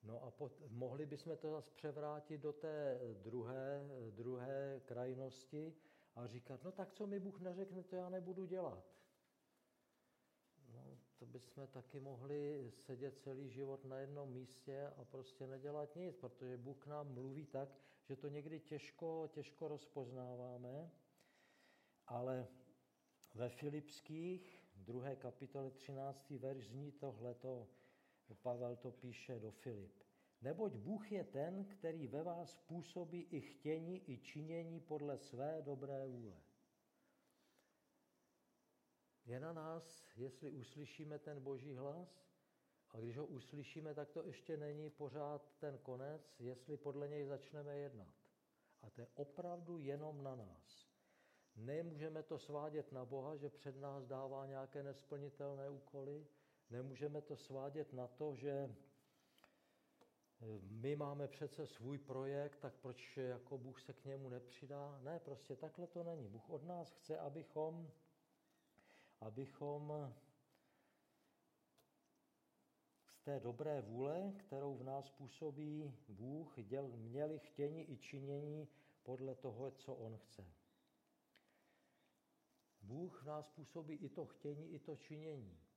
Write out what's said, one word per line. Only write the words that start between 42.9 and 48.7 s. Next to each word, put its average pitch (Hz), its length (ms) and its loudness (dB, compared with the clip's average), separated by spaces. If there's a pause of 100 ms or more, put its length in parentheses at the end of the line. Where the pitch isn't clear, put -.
když 117 200 0
ho 147 80 2
uslyšíme, 147 680 -4
tak 143 160 0
to 165 140 0
ještě 160 340 0
není 147 320 0
pořád 147 680 0
ten 143 180 0
konec, 139 640 -4
jestli 127 380 0
podle 143 300 2
něj 147 180 2
začneme 143 520 0
jednat. 120 380 -4 (640)